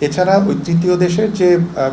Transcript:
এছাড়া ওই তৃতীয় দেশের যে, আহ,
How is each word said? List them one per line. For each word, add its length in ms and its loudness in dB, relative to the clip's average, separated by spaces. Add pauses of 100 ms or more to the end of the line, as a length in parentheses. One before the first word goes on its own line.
এছাড়া 360 0
ওই 180 0 (100)
তৃতীয় 320 0
দেশের 360 0
যে, 220 2
আহ, 380 -2